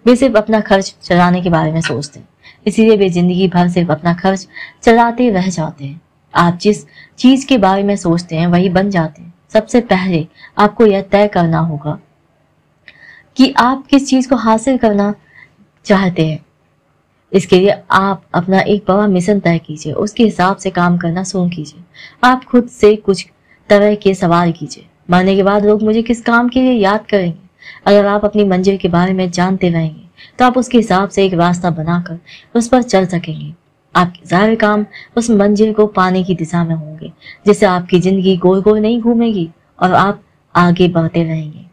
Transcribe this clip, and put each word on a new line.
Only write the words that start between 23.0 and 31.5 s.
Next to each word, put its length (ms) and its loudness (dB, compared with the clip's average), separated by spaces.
तरह 260 4
के 200 0
सवाल 380 0
कीजिए, 340 -14
"मरने 260 2
के 60 2
बाद 220 2
लोग 180 2
मुझे 200 0
किस 180 -4
काम 280 0
के 140 0
लिए 100 2
याद 340 0
करेंगे?" 320 -2
अगर 200 4
आप 180 0
अपनी 200 0
मंजिल 320 0
के 120 -4
बारे 240 0
में 180 -2
जानते 380 -2
रहेंगे 400 -4
तो 60 4
आप 140 2
उसके 200 0
हिसाब 300 0
से 160 0
एक 100 -2
रास्ता 360 0